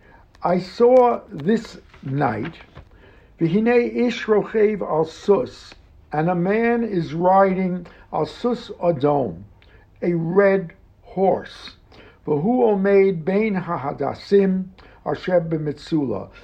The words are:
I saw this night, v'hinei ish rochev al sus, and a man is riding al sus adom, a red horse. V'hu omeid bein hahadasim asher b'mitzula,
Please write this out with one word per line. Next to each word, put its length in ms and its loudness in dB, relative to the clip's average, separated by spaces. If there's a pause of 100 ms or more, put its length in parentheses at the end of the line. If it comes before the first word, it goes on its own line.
(420)
I 160 0
saw 600 4 (100)
this 480 -4 (240)
night, 520 -4 (840)
v'hinei 560 2
ish 300 -2
rochev 560 0
al 240 -2
sus, 720 -4 (380)
and 180 0
a 40 0
man 480 0
is 300 -4
riding 760 2 (240)
al 140 -4
sus 460 -6 (120)
adom, 600 0 (600)
a 120 0
red 580 2 (300)
horse. 720 -4 (500)
V'hu 180 0
omeid 800 2
bein 300 0
hahadasim 1120 0 (400)
asher 340 0
b'mitzula, 880 -4 (160)